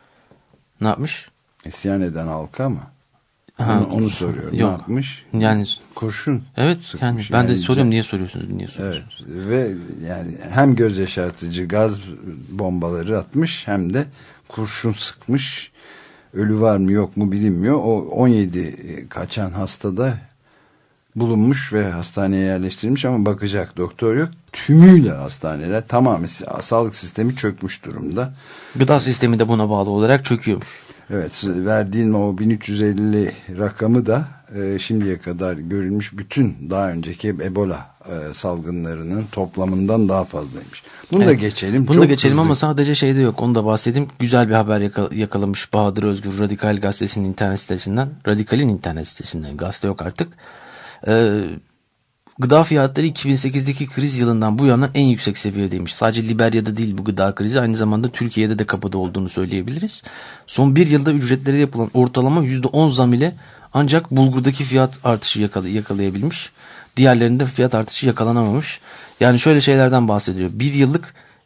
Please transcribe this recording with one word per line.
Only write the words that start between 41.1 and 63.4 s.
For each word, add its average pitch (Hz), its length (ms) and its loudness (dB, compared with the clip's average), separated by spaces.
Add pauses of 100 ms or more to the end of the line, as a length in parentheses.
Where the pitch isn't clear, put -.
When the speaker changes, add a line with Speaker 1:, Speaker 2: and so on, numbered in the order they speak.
Speaker 2:
Bunu 185 80 4
da 202 40 6
Speaker 1:
Evet. 147 160 6
Speaker 2:
geçelim. 104 480 0
Speaker 1:
Bunu 151 80 6
da 175 40 8
Speaker 2:
Çok 170 80 8
Speaker 1:
geçelim 135 300 4
Speaker 2:
hızlı. 160 80 4
Speaker 1:
ama 147 100 4
sadece 147 380 0
şeyde 135 260 2
yok. 117 220 0
Onu 120 120 0
da 113 100 2
bahsedeyim. 117 440 0 (100)
Güzel 123 300 4
bir 107 60 2
haber 107 260 2
yaka-, 101 340 -4
yakalamış 101 580 -4
Bahadır 104 300 0
Özgür 101 360 -4
Radikal 104 380 -2
Gazetesi'nin 98 480 -4
internet 95 360 -4
sitesinden. 104 500 -4 (160)
Radikal'in 107 420 0
internet 85 400 -4
sitesinden. 73 480 -12
Gazete 87 300 -6
yok 98 160 -4
artık. 85 260 -6 (800)
Ee, 107 340 4 (960)
gıda 135 240 6
fiyatları 147 440 2
iki 151 220 -4
bin 139 60 4
sekizdeki 139 520 -2
kriz 135 320 -2
yılından 113 400 2
bu 143 80 4
yana 131 280 4
en 139 100 4
yüksek 107 340 2
seviyedeymiş. 95 560 -4
Sadece 113 340 0
Liberya'da 110 480 0
değil 107 220 -4
bu 98 60 -8
gıda 98 300 0
krizi, 113 260 -2
aynı 113 160 0
zamanda 110 320 0
Türkiye'de 110 500 -2
de 107 80 -2
kapıda 95 320 -4
olduğunu 92 300 -4
söyleyebiliriz. 98 720 -6 (440)
Son 139 300 4
bir 170 100 8
yılda 147 260 2
ücretlere 135 460 0
yapılan 127 360 0
ortalama 127 500 2
yüzde 127 220 -2
on 151 220 4
zam 127 240 4
ile 151 240 2 (360)